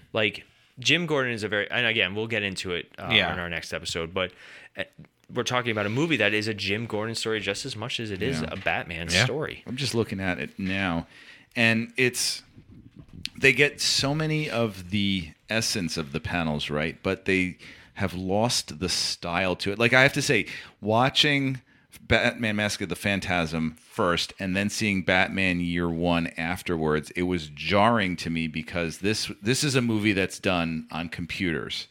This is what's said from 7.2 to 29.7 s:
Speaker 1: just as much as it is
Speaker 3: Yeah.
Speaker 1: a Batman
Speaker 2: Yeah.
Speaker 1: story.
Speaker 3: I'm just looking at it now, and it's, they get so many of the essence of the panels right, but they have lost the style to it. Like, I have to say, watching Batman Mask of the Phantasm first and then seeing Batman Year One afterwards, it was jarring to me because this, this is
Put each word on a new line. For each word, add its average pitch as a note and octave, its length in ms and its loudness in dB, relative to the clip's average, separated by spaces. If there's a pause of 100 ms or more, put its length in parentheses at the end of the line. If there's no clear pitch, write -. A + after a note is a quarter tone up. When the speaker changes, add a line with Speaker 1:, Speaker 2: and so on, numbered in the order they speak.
Speaker 1:
just G2 240 -4
as A#2+ 120 -8
much A2+ 240 -6
as A2 100 -6
it F#2+ 120 -6
is E2 180 -2
Speaker 3:
Yeah. - 100 -4
Speaker 1:
a - 60 -8
Batman E2+ 540 -4
Speaker 2:
Yeah. F#2 140 4
Speaker 1:
story. - 420 -4
Speaker 3:
I'm B2 100 -8
just C3+ 180 -4
looking G2+ 260 -2
at F#2+ 200 -2
it - 180 -8
now, F#2 480 -2 (480)
and A2+ 420 2
it's, - 460 0 (960)
they C3+ 140 6
get C#3+ 280 2
so - 340 0
many D#3 360 -2
of G2 400 -2
the G2 380 2 (200)
essence G#2+ 480 -2
of D2 160 -4
the D2+ 80 -2
panels D#2+ 500 -2
right, D2+ 320 -2
but F#2+ 240 -2
they F#2 300 2 (380)
have F#2 200 -2
lost F#2 680 0
the F2+ 80 0
style F2+ 640 -2
to G2 180 -4
it. G2+ 60 -4
Like, A#2 140 4
I C3 100 8
have C#3 120 6
to C#3+ 80 0
say, G#2+ 240 4 (340)
watching C3 800 2 (400)
Batman A2+ 560 2
Mask G#2 240 0
of G2 80 -4
the E2+ 80 -4
Phantasm E2 840 0
first F2 580 0
and F#2+ 180 -2
then G2+ 140 0
seeing G2+ 320 0
Batman F#2 580 2
Year F2 280 0
One E2+ 480 2
afterwards, D#2+ 760 -2
it F2+ 100 -2
was F2 260 -2
jarring F#2 680 2
to - 140 -6
me E2 180 -2
because D#2+ 500 -4
this, G#2 320 -2 (120)
this A#2+ 220 0
is C#3 100 0